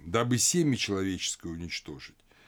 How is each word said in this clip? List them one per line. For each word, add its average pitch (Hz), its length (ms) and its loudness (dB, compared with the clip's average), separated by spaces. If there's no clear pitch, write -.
дабы 117 320 2
семя 151 380 4
человеческое 95 720 -2
уничтожить. 82 680 -10